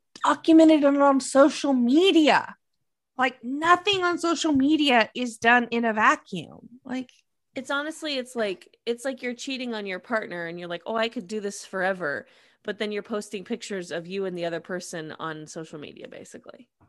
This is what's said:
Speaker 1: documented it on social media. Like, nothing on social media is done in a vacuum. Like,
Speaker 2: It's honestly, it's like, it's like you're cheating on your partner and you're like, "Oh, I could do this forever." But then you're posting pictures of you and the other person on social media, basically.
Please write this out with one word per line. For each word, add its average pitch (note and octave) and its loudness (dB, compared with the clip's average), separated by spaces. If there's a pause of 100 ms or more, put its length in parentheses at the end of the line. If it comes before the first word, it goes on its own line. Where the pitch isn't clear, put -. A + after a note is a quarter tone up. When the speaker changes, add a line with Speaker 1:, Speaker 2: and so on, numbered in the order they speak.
(240)
Speaker 1:
documented D#4+ 6
it C#4+ 4
on C#4 4
social C#4 4
media. C4+ 4 (600)
Like, B3+ -2
nothing F4 0
on F4 0
social E4 -2
media C4+ 2
is A#3+ -6
done A#3 4
in A#3 -2
a A3+ 0
vacuum. G#3+ -2 (160)
Like, B3+ -10 (420)
Speaker 2:
It's C4+ -10
honestly, D4 -6
it's B3 -10
like, G#3 -6 (120)
it's A#3+ -6
like C4+ -8
you're B3 -6
cheating B3 -8
on G#3 -8
your F#3 -8
partner F3+ -6
and E3+ -10
you're F3 -12
like, E3+ -10
"Oh, A3+ -4
I A3+ -2
could A3+ -10
do G#3+ -6
this G3+ -8
forever." F3+ -4 (380)
But G#3 -8
then G#3 -6
you're G#3 -6
posting G#3 -10
pictures G3 -8
of E3 -8
you F#3+ -6
and F3+ -6
the E3+ -6
other E3 -6
person F3 -10
on D#3 -12
social D#3+ -14
media, - -18
basically. - -20 (220)